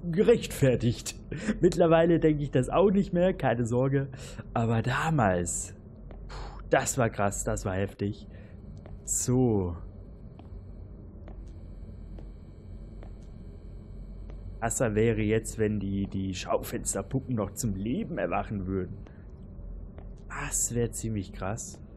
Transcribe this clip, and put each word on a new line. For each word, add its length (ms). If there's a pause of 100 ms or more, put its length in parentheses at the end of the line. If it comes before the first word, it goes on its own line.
(120)
gerechtfertigt. 1080 (420)
Mittlerweile 580
denke 240
ich 80
das 180
auch 220
nicht 200
mehr, 220
keine 320
Sorge. 420 (460)
Aber 300
damals, 920 (540)
puh, 420
das 300
war 100
krass, 340
das 220
war 80
heftig. 540 (760)
So. 720 (4000)
Krasser 340
wäre 280
jetzt, 360
wenn 220
die, 260
die 300
Schaufensterpuppen 1000
noch 200
zum 200
Leben 460
erwachen 480
würden. 280 (1300)
Das 460
wäre 160
ziemlich 420
krass. 480 (160)